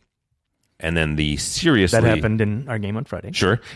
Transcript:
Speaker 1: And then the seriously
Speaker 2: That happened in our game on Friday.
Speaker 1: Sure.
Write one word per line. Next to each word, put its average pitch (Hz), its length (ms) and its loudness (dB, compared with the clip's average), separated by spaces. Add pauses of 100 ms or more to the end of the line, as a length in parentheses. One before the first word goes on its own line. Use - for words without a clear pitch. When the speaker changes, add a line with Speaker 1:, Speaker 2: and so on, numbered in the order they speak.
(840)
Speaker 1:
And 82 140 -2
then 78 200 0
the 76 200 0
seriously 113 640 2
Speaker 2:
That 117 80 4
happened 110 320 0
in 107 300 -2
our 113 80 -4
game 101 180 -6
on 117 80 -6
Friday. - 280 -10
Speaker 1:
Sure. 101 280 2 (160)